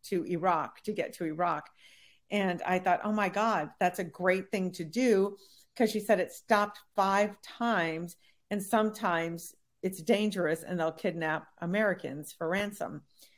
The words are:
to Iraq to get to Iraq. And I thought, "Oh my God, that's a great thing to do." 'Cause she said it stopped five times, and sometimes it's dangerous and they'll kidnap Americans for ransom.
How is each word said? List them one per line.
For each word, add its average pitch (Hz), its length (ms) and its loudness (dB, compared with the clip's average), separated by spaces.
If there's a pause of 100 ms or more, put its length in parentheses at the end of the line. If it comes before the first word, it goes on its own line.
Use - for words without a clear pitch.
to 175 220 -2
Iraq 170 580 0
to 214 100 -4
get - 200 -4
to 175 120 -6
Iraq. 160 440 -2 (600)
And 190 340 0
I 185 160 2
thought, 185 240 2
"Oh 208 80 -2
my 208 180 2
God, 196 500 0
that's 180 200 2
a 180 60 -2
great 185 460 0
thing 185 220 0
to 170 120 -8
do." 202 520 2 (380)
'Cause 220 160 2
she 220 80 -2
said 202 200 4
it 180 120 -2
stopped 208 480 0 (160)
five 202 460 2
times, 170 720 -2 (340)
and 202 140 -2
sometimes 180 920 0 (280)
it's 190 180 -4
dangerous 190 600 2
and 180 160 -4
they'll 160 140 0
kidnap 160 540 -2 (120)
Americans 180 720 -2
for 165 160 -6
ransom. 202 560 -4 (340)